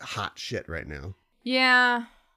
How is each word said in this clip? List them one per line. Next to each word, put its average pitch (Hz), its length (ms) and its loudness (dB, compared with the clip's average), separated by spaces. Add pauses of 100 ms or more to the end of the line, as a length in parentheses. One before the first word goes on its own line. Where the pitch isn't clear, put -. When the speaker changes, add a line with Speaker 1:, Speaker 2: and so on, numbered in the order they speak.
Speaker 1:
hot - 380 -6
shit - 300 -6
right 80 180 -8
now. 76 280 -10 (280)
Speaker 2:
Yeah. 247 600 4 (320)